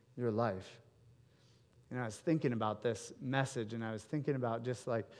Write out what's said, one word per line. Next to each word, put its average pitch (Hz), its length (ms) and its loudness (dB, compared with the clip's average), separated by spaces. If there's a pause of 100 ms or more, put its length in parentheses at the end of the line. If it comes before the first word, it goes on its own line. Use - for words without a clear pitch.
(160)
your 120 160 2
life." 104 480 0 (1080)
You 127 80 -6
know, 123 60 0
I - 20 0
was 107 120 -6
thinking 156 360 4
about 107 300 0
this - 380 0
message, 131 520 0
and 113 100 -4
I 110 80 -2
was 110 120 -6
thinking 147 320 0
about 117 280 0
just, 123 240 -4
like, 117 200 0 (120)